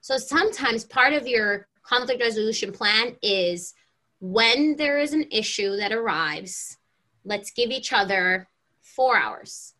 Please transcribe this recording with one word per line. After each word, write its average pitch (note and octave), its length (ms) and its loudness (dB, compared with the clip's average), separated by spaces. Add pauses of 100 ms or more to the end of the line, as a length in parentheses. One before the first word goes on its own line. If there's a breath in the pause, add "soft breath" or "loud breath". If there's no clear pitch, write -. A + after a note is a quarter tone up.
So C4+ 160 -2
sometimes C4+ 680 0
part C4 280 2
of C#4+ 140 0
your G#3 400 0 (160)
conflict B3 400 0
resolution A3 500 0
plan A3 480 2
is, F3 540 0 (460)
when A3+ 560 2
there C#4+ 220 0
is C#4+ 140 0
an D#4 180 0
issue G3+ 460 -2
that G3+ 160 -2
arrives, F#3 880 -4 (460)
let's G3+ 260 -6
give A#3+ 200 -2
each - 220 -6
other F#3+ 560 0 (320)
four B3+ 380 2
hours. - 600 -6